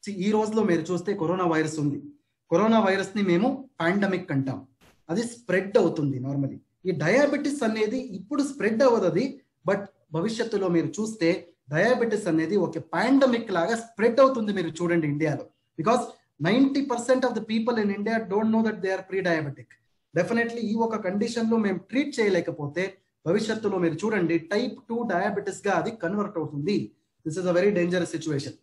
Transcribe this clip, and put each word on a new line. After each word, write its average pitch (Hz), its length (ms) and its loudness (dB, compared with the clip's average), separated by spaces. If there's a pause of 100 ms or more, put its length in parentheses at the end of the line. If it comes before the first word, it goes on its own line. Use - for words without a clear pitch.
See, 202 120 -10 (120)
ఈ - 100 2
రోజులో 214 320 2
మీరు 160 220 2
చూస్తే 180 200 -2 (100)
corona 175 340 0
virus 156 280 0
ఉంది. 143 160 0 (520)
Corona 220 360 4
virus 190 300 0
ని 202 140 2
మేము 196 180 4 (320)
pandemic 185 540 0
అంటాం, 131 240 -2 (520)
అది 214 120 0 (100)
spread 190 500 0
అవుతుంది 147 340 0 (100)
normally. 139 300 -4 (300)
ఈ 185 40 -2 (120)
diabetes 277 680 2
అనేది 220 300 -2 (200)
ఇప్పుడు 285 240 -4 (100)
spread 220 340 0
అవ్వదు 208 240 4
అది, 196 140 0 (440)
but 202 140 0 (340)
భవిష్యత్తులో 208 580 -2
మీరు 151 220 2
చూస్తే 214 320 -2 (460)
డయాబెటిస్ 214 560 2
అనేది 160 240 0 (100)
ఒక 156 120 -6 (160)
pandemic 233 640 4
లాగా 185 180 0 (100)
spread 226 380 2
అవుతుంది. 233 340 2
మీరు 165 120 -2 (100)
చూడండి 170 340 2
ఇండియాలో, 147 320 -2 (340)
because 214 240 2 (440)
ninety 269 340 4 (100)
percent 254 360 2
of 220 100 0
the 220 140 -6
people 226 320 0
in 202 140 2
India 220 200 -2 (160)
don't 220 200 2
know 220 140 4
that 208 160 -2
they 190 120 0
are 185 140 -6
pre-diabetic. 170 600 -2 (480)
Definitely 233 440 0 (100)
ఈ 226 40 0 (100)
ఒక 220 100 -2 (120)
condition 226 440 0
లో 226 140 4
మేము 185 140 0 (100)
treat 285 300 -2
చేయలేకపోతే 170 640 0 (440)
భవిష్యత్తులో 214 560 0
మీరు 160 200 0
చూడండి 180 340 0 (160)
type 240 240 -2 (120)
two 233 80 -4 (160)
diabetes 196 540 -2
గా 196 140 2
అది 156 100 -4 (120)
convert 190 380 -2
అవుతుంది. 147 360 -2 (480)
This 156 160 -6
is 180 100 -2
a 170 80 4
very 202 200 4
dangerous 175 380 0
situation. 147 460 -4